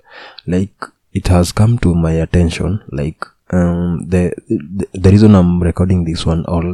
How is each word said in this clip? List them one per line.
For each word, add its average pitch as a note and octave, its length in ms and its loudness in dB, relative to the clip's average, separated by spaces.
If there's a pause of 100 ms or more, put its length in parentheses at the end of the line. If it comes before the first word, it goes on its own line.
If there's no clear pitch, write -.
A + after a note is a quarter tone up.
(460)
like, F#2 280 -4 (380)
it - 160 -4
has F2+ 240 2
come A2+ 260 2
to E2+ 160 0
my E2 180 0
attention, E2 800 -2
like, C#2+ 340 -8 (260)
um, F2 580 -2
the, F2+ 240 0 (160)
the, F#2 460 -6
the F#2+ 160 4
reason G#2 240 6
I'm F2 280 4
recording F2+ 420 0
this E2 220 -4
one, E2 200 -2
or F2 160 -4 (120)